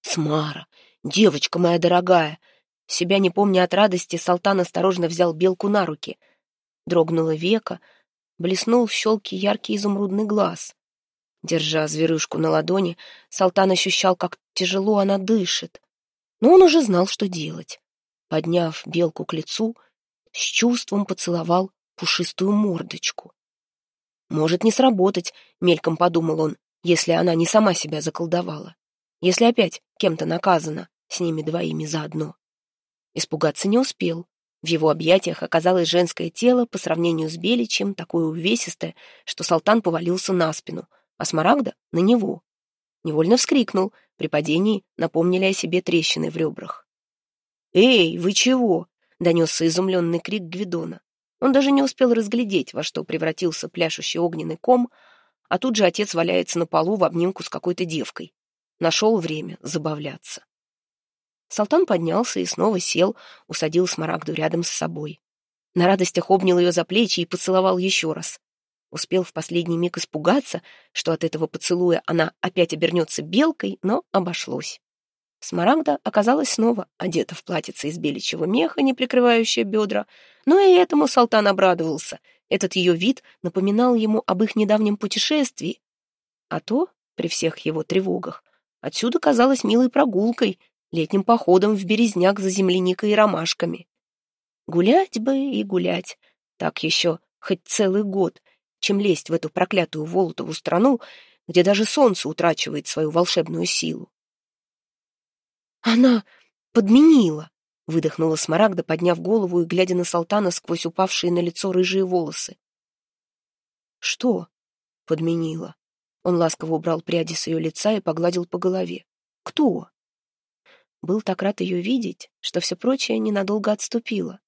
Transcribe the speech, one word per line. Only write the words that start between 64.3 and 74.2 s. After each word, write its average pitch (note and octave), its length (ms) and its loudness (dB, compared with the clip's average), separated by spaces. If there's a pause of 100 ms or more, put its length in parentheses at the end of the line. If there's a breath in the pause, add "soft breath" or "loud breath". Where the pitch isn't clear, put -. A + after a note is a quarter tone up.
рядом D#3 300 -2
с E3+ 60 -2
собой. D#3 520 -6 (540)
На F3 140 4
радостях F#3 420 0
обнял F#3 300 4
ее F3 100 4
за E3+ 140 0
плечи F#3+ 360 0
и E3+ 60 -4
поцеловал F#3 520 0
еще F3+ 360 -2
раз. - 240 -10 (520)
Успел F3 340 -2
в - 80 -14
последний E3+ 440 -4
миг F3 220 -4
испугаться, E3+ 640 -2 (300 soft breath)
что - 200 -4
от D#3+ 120 -4
этого D#3 240 -4
поцелуя F3 580 0
она E3 340 0
опять F3+ 320 0
обернется E3 500 -2
белкой, G3 600 0
но A3+ 300 -2
обошлось. - 680 -4 (640)